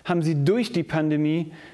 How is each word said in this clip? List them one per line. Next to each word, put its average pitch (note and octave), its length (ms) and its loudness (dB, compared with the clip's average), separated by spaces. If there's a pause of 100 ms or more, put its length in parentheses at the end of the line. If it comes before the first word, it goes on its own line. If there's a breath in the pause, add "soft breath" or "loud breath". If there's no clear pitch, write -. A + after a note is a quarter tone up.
haben F3 180 0
sie D3+ 220 2
durch A3 280 2
die F3 100 0
Pandemie D#3 720 0 (220 loud breath)